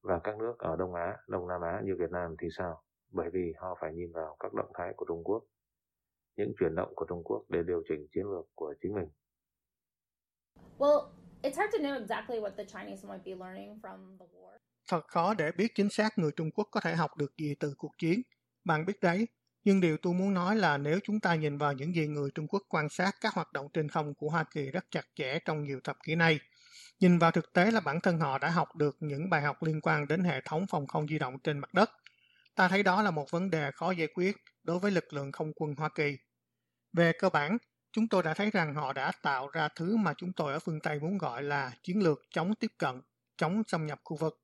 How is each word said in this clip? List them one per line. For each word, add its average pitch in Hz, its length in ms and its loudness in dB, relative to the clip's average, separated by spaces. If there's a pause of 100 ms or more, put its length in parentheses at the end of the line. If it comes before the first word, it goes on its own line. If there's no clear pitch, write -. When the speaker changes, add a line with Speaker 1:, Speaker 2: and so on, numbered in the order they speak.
Speaker 1:
Và 90 220 -2
các 107 140 -4
nước 117 200 -4
ở 80 200 -4
Đông 90 160 -4
Á, 87 180 -4 (160)
Đông 90 200 -4
Nam 90 120 -4
Á 87 240 -4
như 95 140 -2
Việt 85 140 -2
Nam 87 300 -6
thì 85 40 -4 (120)
sao? 87 240 -6 (300)
Bởi 85 200 -2
vì 90 280 -2
họ 90 200 -8
phải 82 140 -6
nhìn 85 180 -8
vào 78 280 -8
các - 140 -8
động - 240 -4
thái 87 180 -4
của - 120 -8
Trung 82 160 -6
Quốc, 104 180 -2 (920)
những 104 240 -4
chuyển 80 140 0
động - 220 -4
của 82 120 -4
Trung 87 160 -6
Quốc 110 240 -4
để 85 180 0
điều 87 220 -2
chỉnh 76 260 -4
chiến 92 100 -2
lược 92 300 -6
của 76 280 -8
chính 98 120 -4
mình. 85 140 -4 (1700)
Speaker 2:
Well, 285 320 4 (320)
it's 285 140 -2
hard 415 160 0
to 440 60 0
know 277 220 -2
exactly 214 400 -4
what 202 160 -4
the 208 80 -10
Chinese 196 440 -14
might 190 160 -14
be 190 80 -12
learning 190 500 -14
from 190 360 -18
the 180 80 -20
war. 185 320 -20 (300)
Speaker 3:
Thật 165 200 -2
khó 180 260 0
để 165 180 -2
biết 208 220 0
chính 202 160 2
xác 214 280 0
người 156 180 2
Trung 160 140 -2
Quốc - 200 -4
có 214 100 -2
thể 170 140 -2
học 165 220 0
được 143 200 -4
gì 147 240 -4
từ 143 180 -2
cuộc 151 200 -10
chiến. 180 240 0 (420)
Bạn 160 220 0
biết 202 140 -4
đấy, 190 280 2 (360)
nhưng 196 160 8
điều 160 160 4
tôi 175 180 0
muốn 190 200 2
nói 185 220 2
là 156 220 4
nếu 151 260 2
chúng 214 160 0
ta 175 140 2
nhìn 147 240 0
vào 143 140 2
những 147 220 -4
gì 156 140 2
người 147 260 -2
Trung 151 140 -4
Quốc 196 200 -2
quan 151 200 0
sát 185 320 0
các 214 140 -2
hoạt 170 180 -4
động 143 200 -4
trên 151 160 0
không 147 260 -2
của 151 140 -6
Hoa 160 160 0
Kỳ 139 260 -6
rất 180 200 -4
chặt 156 140 -4 (100)
chẽ 139 300 -4
trong 156 180 -2
nhiều 139 220 -6
thập 139 180 -4
kỷ 156 120 -4
nay – 165 260 4 (600)
Nhìn 180 180 10
vào 165 120 8
thực - 220 0
tế 185 180 6
là 214 100 4
bản 156 200 -2
thân 170 200 2
họ 135 180 0
đã 151 120 0
học 170 260 0
được 147 240 2
những 151 300 -4
bài 151 120 4
học 147 200 0
liên 156 180 0
quan 151 280 0
đến 175 160 2
hệ 135 200 2
thống 165 260 -2
phòng 147 160 -2
không 151 220 -2
di 156 100 -2
động 135 200 -4
trên 143 200 -2
mặt 135 160 -10
đất. 196 160 6 (640)
Ta 185 140 6
thấy 196 140 2
đó 196 200 4
là 202 80 2
một 151 200 -4
vấn 180 200 -2
đề 151 200 0
khó 170 200 -2
giải 165 240 -2
quyết 190 220 0 (260)
đối 170 160 0
với 202 120 2
lực 170 220 0
lượng 139 200 -6
không 156 240 -4
quân 151 180 -2
Hoa 151 140 -2
Kỳ. 147 300 -2 (760)
Về 165 260 6
cơ 190 100 4
bản, 160 300 2 (340)
chúng 220 160 2
tôi 185 140 4
đã 160 120 0
thấy 208 160 0
rằng 160 240 0
họ 143 180 -2
đã 143 200 -2 (100)
tạo 139 300 -2
ra 156 240 0
thứ 185 200 0
mà 175 200 2
chúng 180 160 -6
tôi 147 200 0
ở 151 60 -2
phương 156 220 -4
Tây 151 200 -2
muốn 185 180 -2
gọi 135 240 -4
là 139 300 -2 (100)
chiến 190 200 0
lược 156 160 4 (120)
chống 180 240 0
tiếp - 240 -4
cận, 131 220 -2 (360)
chống 185 300 0
xâm 160 200 -2
nhập 147 180 -6
khu 160 120 -6
vực. 156 280 -2